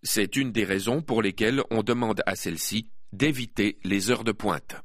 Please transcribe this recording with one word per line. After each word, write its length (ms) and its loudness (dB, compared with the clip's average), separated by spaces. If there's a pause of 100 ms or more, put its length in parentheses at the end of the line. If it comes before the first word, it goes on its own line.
C'est 320 0
une 160 0
des 140 2
raisons 380 0
pour 180 0
lesquelles 500 2
on 120 2
demande 440 2
à 100 0
celles-ci 540 -4 (220)
d'éviter 720 0
les 260 2
heures 140 2
de 80 2
pointe. 420 -2 (100)